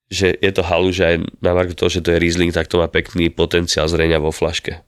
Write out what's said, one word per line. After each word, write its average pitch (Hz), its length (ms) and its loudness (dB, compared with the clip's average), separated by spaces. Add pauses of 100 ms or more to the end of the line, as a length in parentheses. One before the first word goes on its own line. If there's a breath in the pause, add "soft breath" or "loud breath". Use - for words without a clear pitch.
že 92 260 0
je - 160 0
to 95 120 0
halu, 87 280 2
že 90 160 2
aj 85 100 4 (220)
na 90 140 0
marku 90 220 0
toho, 90 160 -2
že 90 100 -2
to 85 100 -2
je 85 80 2
Riesling, 85 320 2
tak 85 160 -2
to 87 120 -2
má 82 100 2
pekný 85 400 -2
potenciál 82 580 0
zrenia 80 320 2
vo 78 120 0
flaške. 80 480 -4 (100)